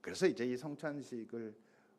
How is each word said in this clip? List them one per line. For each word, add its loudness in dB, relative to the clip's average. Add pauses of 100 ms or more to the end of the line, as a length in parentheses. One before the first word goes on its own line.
그래서 2
이제 6
이 2
성찬식을, -6 (440)